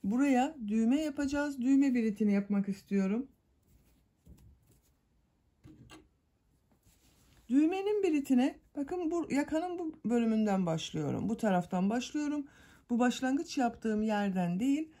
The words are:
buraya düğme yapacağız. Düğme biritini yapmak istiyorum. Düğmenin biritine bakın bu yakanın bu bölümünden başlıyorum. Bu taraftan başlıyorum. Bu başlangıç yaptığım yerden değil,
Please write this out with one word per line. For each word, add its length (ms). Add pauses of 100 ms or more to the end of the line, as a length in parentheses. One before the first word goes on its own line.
buraya 520 (120)
düğme 320
yapacağız. 600
Düğme 340
biritini 380
yapmak 360
istiyorum. 600 (4000)
Düğmenin 540
biritine 560 (180)
bakın 340
bu 200
yakanın 480
bu 320
bölümünden 560
başlıyorum. 600
Bu 80
taraftan 540
başlıyorum. 560 (440)
Bu 80
başlangıç 600
yaptığım 440
yerden 580
değil, 400